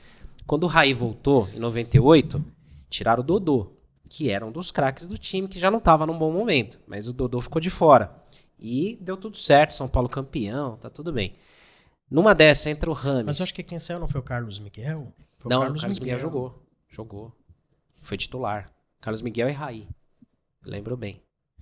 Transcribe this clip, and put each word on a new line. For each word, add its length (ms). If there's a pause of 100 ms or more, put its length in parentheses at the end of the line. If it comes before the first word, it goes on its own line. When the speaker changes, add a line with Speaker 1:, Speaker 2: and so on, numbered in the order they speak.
(460)
Speaker 1:
Quando 180
o 40
Raí 260
voltou, 600
em 60
noventa 360
e 40
oito, 440 (460)
tiraram 320
o 40
Dodô, 460 (380)
que 200
era 160
um 60
dos 200
craques 360
do 100
time, 300
que 120
já 120
não 80
tava 260
num 120
bom 140
momento, 540
mas 220
o 60
Dodô 280
ficou 200
de 80
fora. 440 (460)
E 420
deu 160
tudo 200
certo, 360
São 140
Paulo 220
campeão, 680
tá 120
tudo 220
bem. 220 (800)
Numa 240
dessa, 340
entra 200
o 40
Rames. 320
Speaker 2:
Mas 140
eu 60
acho 80
que 100
quem 160
saiu 200
não 80
foi 120
o 40
Carlos 360
Miguel? 520 (260)
Foi 120
o 40
Speaker 1:
Não, 80
Speaker 2:
Carlos 180
Speaker 1:
o 20
Carlos 180
Miguel 180
Speaker 2:
Miguel. 140
Speaker 1:
jogou, 320 (260)
jogou. 420 (720)
Foi 160
titular. 520 (320)
Carlos 200
Miguel 280
e 40
Raí. 340 (800)
Lembro 300
bem. 260 (400)